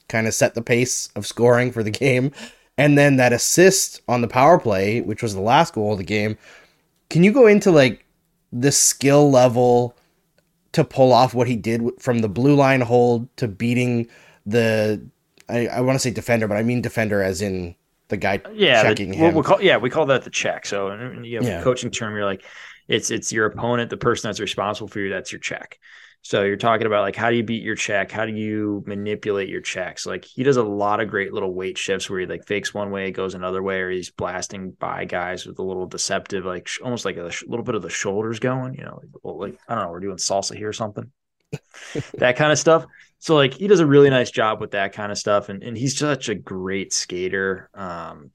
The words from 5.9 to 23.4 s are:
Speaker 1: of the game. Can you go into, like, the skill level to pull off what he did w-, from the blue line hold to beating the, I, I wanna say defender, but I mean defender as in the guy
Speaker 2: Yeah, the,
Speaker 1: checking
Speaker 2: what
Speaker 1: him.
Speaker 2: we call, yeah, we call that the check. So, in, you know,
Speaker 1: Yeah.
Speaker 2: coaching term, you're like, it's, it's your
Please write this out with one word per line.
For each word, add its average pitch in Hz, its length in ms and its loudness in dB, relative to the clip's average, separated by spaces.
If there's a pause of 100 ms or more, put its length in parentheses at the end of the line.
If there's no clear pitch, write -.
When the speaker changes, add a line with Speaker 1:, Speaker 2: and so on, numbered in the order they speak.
Speaker 1:
of 101 60 -2
the 95 60 -6
game. 107 340 -2 (720)
Can 165 140 4
you 208 80 6
go 254 140 8
into, 208 240 6
like, 135 340 4 (480)
the 127 200 2
skill 143 580 4
level 123 640 4 (760)
to 156 120 2
pull 127 280 4
off 117 220 6
what 120 140 2
he 123 80 -2
did 113 220 -2
w-, 117 200 -2
from 120 220 -2
the 110 80 0
blue 123 260 2
line 135 260 4
hold 120 560 2
to 127 120 -4
beating 120 600 0 (380)
the, 107 560 0 (460)
I, 117 180 -2
I - 160 -4
wanna 131 160 2
say 131 120 -2
defender, 110 380 0
but 104 80 0
I 110 60 0
mean 120 180 0
defender 107 420 -2
as 95 200 -2
in 92 320 -4 (340)
the 110 80 -4
guy 98 240 -2 (140)
Speaker 2:
Yeah, 147 280 4
the, 113 60 6
Speaker 1:
checking 98 300 -2
Speaker 2:
what 165 120 6
Speaker 1:
him. 160 40 -2
Speaker 2:
we 156 80 2
call, 190 200 2
yeah, 160 140 6
we 113 140 0
call 151 160 0
that 135 180 2
the - 60 -18
check. - 360 -4
So, 98 240 -4
in, 113 340 -12
you 117 160 -8
know, 120 60 -2
Speaker 1:
Yeah. 87 160 -4
Speaker 2:
coaching 123 280 0
term, 107 240 -8
you're 104 100 -4
like, 98 200 -4 (440)
it's, 113 220 -2
it's 113 220 -6
your 110 140 0